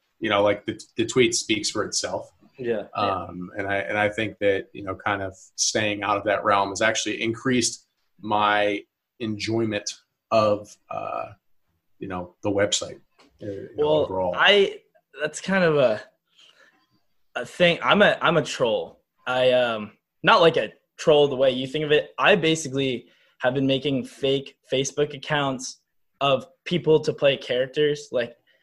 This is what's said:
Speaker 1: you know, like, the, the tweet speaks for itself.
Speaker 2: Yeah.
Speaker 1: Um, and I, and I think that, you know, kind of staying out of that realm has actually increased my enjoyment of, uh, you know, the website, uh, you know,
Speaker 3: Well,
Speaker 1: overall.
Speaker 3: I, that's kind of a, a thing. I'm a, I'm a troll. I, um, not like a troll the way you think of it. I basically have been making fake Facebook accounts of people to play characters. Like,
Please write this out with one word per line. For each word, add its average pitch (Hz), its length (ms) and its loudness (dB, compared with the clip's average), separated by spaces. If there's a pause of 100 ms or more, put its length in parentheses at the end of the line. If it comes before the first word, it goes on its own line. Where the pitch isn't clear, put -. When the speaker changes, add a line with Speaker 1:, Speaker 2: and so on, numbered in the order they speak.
(200)
Speaker 1:
you 110 100 -2
know, 101 140 2
like, 101 200 0
the, - 160 -8 (160)
the 113 80 0
tweet 117 300 2
speaks 104 340 -2
for - 160 -4
itself. - 460 -6 (260)
Speaker 2:
Yeah. 117 280 -4 (100)
Speaker 1:
Um, 90 640 -4
and 98 80 -6
I, 98 120 -2
and 104 200 -4
I 104 100 2
think 104 300 -4
that, 98 340 0
you 78 120 -14
know, 95 100 -6
kind 101 260 -4
of 95 160 -8 (200)
staying 104 480 -2
out 101 120 0
of 98 80 -6
that 101 200 0
realm 101 240 2
has 98 120 -6
actually 110 400 0
increased 117 680 -2 (320)
my 104 640 0 (340)
enjoyment 107 720 -4 (380)
of, 107 440 0 (140)
uh, - 360 -8 (720)
you 98 100 -12
know, 90 340 -10
the 107 80 -2
website, 98 480 -2 (420)
uh, 113 60 -12
you 98 300 -10
know, 147 100 0
Speaker 3:
Well, 151 120 2
Speaker 1:
overall. 92 380 -2
Speaker 3:
I, 190 440 4 (400)
that's 151 200 -6
kind 190 220 0
of 156 140 2
a, 117 260 2 (1300)
a 123 100 -6
thing. 170 340 2
I'm 156 220 4
a, 165 180 4
I'm 156 160 2
a 147 60 4
troll. 110 600 -2 (240)
I, 127 260 2
um, 113 400 0 (320)
not 196 160 6
like 165 160 6
a 110 160 -2 (240)
troll 147 320 4
the 135 80 -4
way 131 160 4
you 127 160 -6
think 156 160 -4
of 147 80 0
it. 147 260 0
I 151 180 6
basically 139 680 -2 (320)
have 131 160 0
been 135 140 0
making 135 360 -2
fake 135 520 -4 (160)
Facebook 143 420 -2
accounts 139 640 -4 (420)
of 135 260 0 (180)
people 156 360 2
to 151 120 -2
play 139 240 2
characters. 139 720 -2
Like, 120 240 -4 (280)